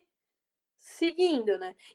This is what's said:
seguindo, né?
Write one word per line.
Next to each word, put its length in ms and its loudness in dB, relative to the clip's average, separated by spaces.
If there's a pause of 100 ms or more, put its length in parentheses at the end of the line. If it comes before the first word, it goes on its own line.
(760)
seguindo, 800 0
né? 180 -12 (200)